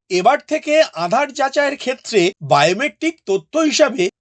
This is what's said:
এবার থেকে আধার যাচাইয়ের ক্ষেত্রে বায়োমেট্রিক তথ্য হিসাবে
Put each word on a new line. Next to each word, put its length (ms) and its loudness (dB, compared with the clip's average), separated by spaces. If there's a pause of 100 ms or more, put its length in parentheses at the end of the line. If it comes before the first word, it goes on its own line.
(120)
এবার 360 2
থেকে 260 -4 (220)
আধার 380 -2
যাচাইয়ের 440 -2
ক্ষেত্রে 440 -2 (280)
বায়োমেট্রিক 680 0 (120)
তথ্য 340 -4
হিসাবে 420 0 (180)